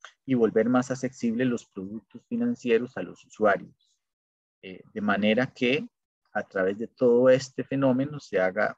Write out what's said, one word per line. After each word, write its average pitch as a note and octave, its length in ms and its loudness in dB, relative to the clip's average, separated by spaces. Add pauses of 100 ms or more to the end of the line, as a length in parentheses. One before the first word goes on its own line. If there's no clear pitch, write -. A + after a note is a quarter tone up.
(240)
y C3+ 100 0
volver A2 360 2
más B2+ 200 0
accesibles B2 560 -4
los A#2+ 200 -4
productos G2+ 600 -14
financieros A#2+ 680 -2
a F#2+ 60 -8
los F2+ 220 -14
usuarios. - 720 -2 (680)
Eh, F#2+ 200 -16 (120)
de G#2+ 80 -8
manera G#2 500 0
que C3+ 340 -2 (460)
a G#2 100 -4
través G2 360 -2
de A2+ 100 -8
todo B2 400 4
este C3 340 2
fenómeno C#3 560 -2
se F#2+ 220 -4
haga F#2+ 380 -2